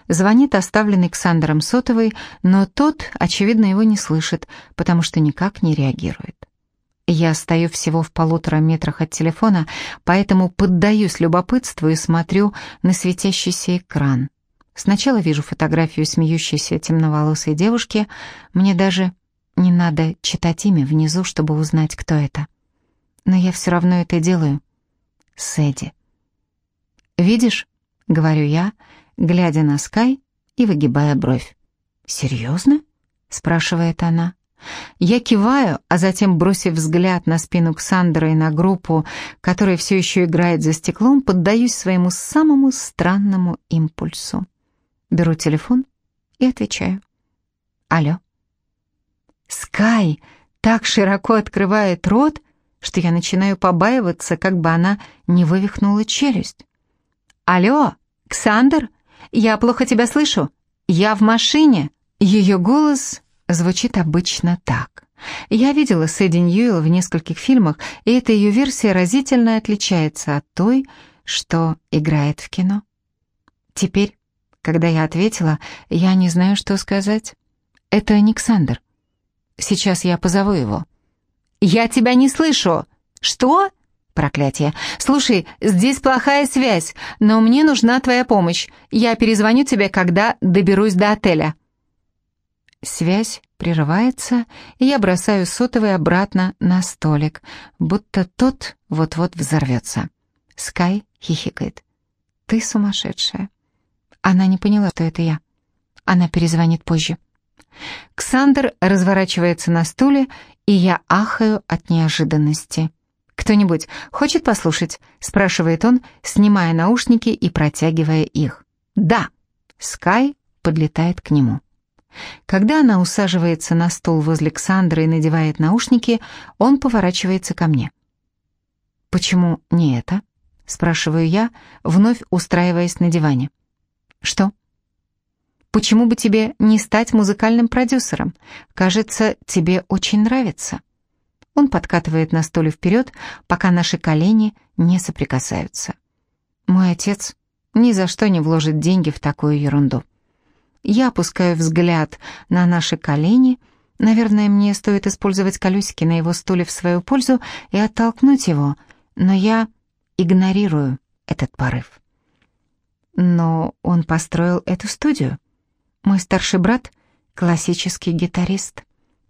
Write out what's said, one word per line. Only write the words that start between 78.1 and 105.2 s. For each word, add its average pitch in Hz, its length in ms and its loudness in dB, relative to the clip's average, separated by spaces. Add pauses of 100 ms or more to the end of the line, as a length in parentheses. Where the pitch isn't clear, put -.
Никсандр. 202 600 0 (800)
Сейчас - 460 -2
я 180 120 0
позову 196 360 0
его. 135 320 -4 (760)
"Я 214 260 2
тебя 240 280 2
не 262 140 6
слышу!" 262 580 0 (340)
"Что?" 349 500 0 (440)
"Проклятье! 147 600 -2 (240)
Слушай, 247 480 0 (140)
здесь 220 400 2
плохая 277 460 0
связь, 240 480 -2 (260)
но 220 200 4
мне 240 240 4
нужна 254 360 2
твоя 254 240 0
помощь. 185 440 0 (220)
Я 226 240 0
перезвоню 226 500 2
тебе, 202 240 0
когда 190 520 0
доберусь 196 540 2
до 208 180 2
отеля". 160 420 0 (1300)
Связь 190 560 -2 (160)
прерывается, 185 880 -2 (340)
и 254 80 2
я 277 120 2
бросаю 190 480 0
сотовый 220 480 0
обратно 185 640 0
на 180 240 2
столик, 151 600 -2 (360)
будто - 460 -2
тот - 520 -4 (120)
вот-вот 160 480 -2
взорвется. 143 720 -4 (460)
Скай 185 480 -4 (180)
хихикает. - 600 -8 (640)
"Ты 226 140 -2
сумасшедшая". - 880 -4 (720)
Она 185 260 2
не 190 120 2
поняла, 202 320 0
что - 140 -6
это 165 180 -4